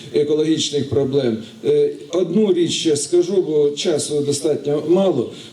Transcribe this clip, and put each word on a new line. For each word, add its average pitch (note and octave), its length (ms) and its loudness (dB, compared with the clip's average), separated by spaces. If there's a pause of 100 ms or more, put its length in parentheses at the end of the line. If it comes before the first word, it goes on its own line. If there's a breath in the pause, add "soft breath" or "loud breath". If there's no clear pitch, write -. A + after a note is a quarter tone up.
(140)
екологічних D3 760 0
проблем. B2+ 480 0 (280 loud breath)
Е, C#3+ 260 2 (180)
одну F#3 440 2
річ E3 180 2
ще D#3 240 0
скажу, F3 520 2
бо D3 220 2
часу D3 520 -2
достатньо C#3+ 680 -2
мало. E3 440 2 (220 loud breath)